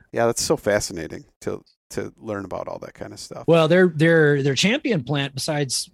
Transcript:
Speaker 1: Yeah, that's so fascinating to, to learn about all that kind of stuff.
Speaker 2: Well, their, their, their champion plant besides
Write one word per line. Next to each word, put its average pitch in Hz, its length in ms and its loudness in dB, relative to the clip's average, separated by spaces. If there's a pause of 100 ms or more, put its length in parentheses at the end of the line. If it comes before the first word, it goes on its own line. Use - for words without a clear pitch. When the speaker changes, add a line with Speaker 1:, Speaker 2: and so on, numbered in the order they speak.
(120)
Speaker 1:
Yeah, 117 140 0
that's 117 180 0
so 156 140 0
fascinating 98 680 -4 (160)
to, 98 220 -8 (280)
to 101 260 -8
learn 104 260 -8
about 85 240 -10
all - 120 -12
that - 140 -16
kind 104 200 -14
of 104 60 -20
stuff. - 280 -14
Speaker 2:
Well, 160 200 6
their, 180 200 6
their, 156 560 4
their 135 120 0
champion 214 480 0
plant 139 300 -4
besides 147 600 -4